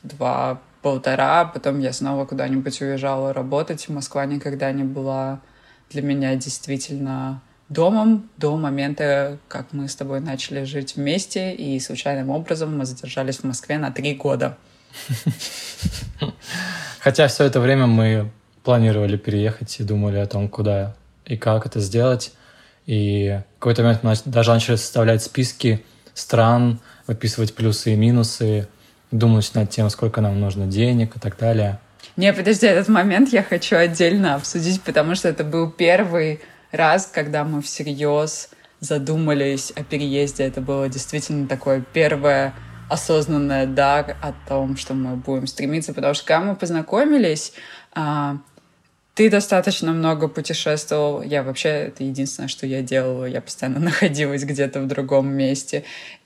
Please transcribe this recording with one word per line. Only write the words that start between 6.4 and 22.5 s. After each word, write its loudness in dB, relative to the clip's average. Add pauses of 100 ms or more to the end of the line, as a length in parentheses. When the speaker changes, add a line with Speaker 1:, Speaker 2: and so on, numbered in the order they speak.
Speaker 1:
домом 4
до 0
момента, 0 (100)
как -12
мы -6
с -10
тобой -6
начали -6
жить -8
вместе, -2
и -4
случайным -4
образом -2
мы -2
задержались -6
в -10
Москве -4
на -4
три -4
года. -2 (1600)
Speaker 2:
<laughs> -6 (680)
Хотя 4
всё 2
это 4
время 4
мы 4 (320)
планировали 4
переехать -2
и -4
думали 0
о 0
том, -4
куда -2 (300)
и -6
как 0
это -4
сделать. 0 (540)